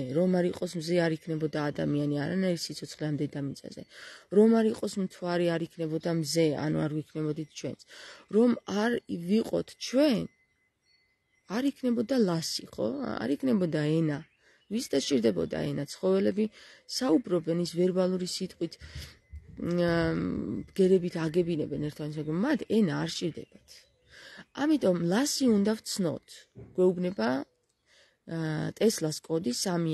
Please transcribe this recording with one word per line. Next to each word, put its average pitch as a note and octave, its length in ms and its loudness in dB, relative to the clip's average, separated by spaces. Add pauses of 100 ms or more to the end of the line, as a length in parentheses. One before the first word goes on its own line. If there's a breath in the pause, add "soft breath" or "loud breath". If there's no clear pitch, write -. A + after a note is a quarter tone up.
რომ E3 240 2
არ F3+ 140 4
იყოს F3+ 280 -4
მზე, E3+ 240 -2
არ E3 160 2
იქნებოდა D#3 500 -4
ადამიანი, D3 540 0
არანაირი F3 400 -2
სიცოცხლე - 480 -8
ამ D3+ 120 -2
დედამიწაზე. C#3+ 680 -8 (460 loud breath)
რომ G#3 220 8
არ A3+ 140 6
იყოს A3 300 -2
მთვარე, F3 520 -2
არ E3 140 2
იქნებოდა E3 500 -4
მზე, E3 440 2
ანუ D3+ 240 0
არ D#3 120 0
გვიქნებოდით D3+ 600 -6
ჩვენც. - 280 -10 (480 loud breath)
რომ A#3 220 4 (220)
არ G#3 200 0 (300)
ვიყოთ F3 540 0
ჩვენ, B3+ 500 2 (1200)
არ A#3+ 160 -4
იქნებოდა B3 520 0
ლასი, F3 480 2
ხო? - 220 -4 (240)
არ - 180 -4
იქნებოდა G3+ 580 0
ენა. D3+ 320 2 (520 soft breath)
ვის A3+ 160 -4
დასჭირდებოდა G#3 760 0
ენა? C#3+ 240 -2
ცხოველები G3 600 0 (400 loud breath)
საუბრობენ, F3+ 720 0
ის F3 140 -2
ვერბალური F3+ 540 0
სიტყვით, - 500 -6 (800 loud breath)
მ, E3+ 1120 -2
გერებით F#3 480 4
აგებინებენ D#3+ 680 -2
ერთმანეთს, D3+ 340 -8
მაგრამ D#3 220 -4
მათ C4 280 0
ენა G3+ 280 2
არ D#3 160 -2
სჭირდებათ. - 560 -8 (840 loud breath)
ამიტომ C4 520 2
ლასი A3+ 460 0
უნდა G#3+ 260 4
ვცნოთ. E3+ 540 -4 (420)
გვეუბნება, F#3 600 2 (1000 soft breath)
ა, E3 120 -6 (300)
ტესლას D#3+ 500 0
კოდი E3+ 320 -2
სამი F3 420 -2